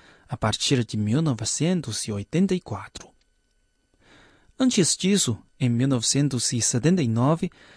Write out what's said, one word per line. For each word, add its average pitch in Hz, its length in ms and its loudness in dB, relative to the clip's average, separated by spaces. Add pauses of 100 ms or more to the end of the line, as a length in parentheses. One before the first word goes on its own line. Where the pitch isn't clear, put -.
(280)
a - 80 -8
partir 113 480 0
de - 120 -8
mil 107 240 0
novecentos 147 880 -2
e 110 40 -4
oitenta 170 420 0
e 175 60 -2
quatro. - 500 -14 (1500)
Antes 247 360 4
disso, 185 440 0 (200)
em 123 120 0
mil 120 180 2
novecentos 131 640 0
e 120 80 -2
setenta 147 420 2
e 120 60 0
nove, 139 420 2 (260)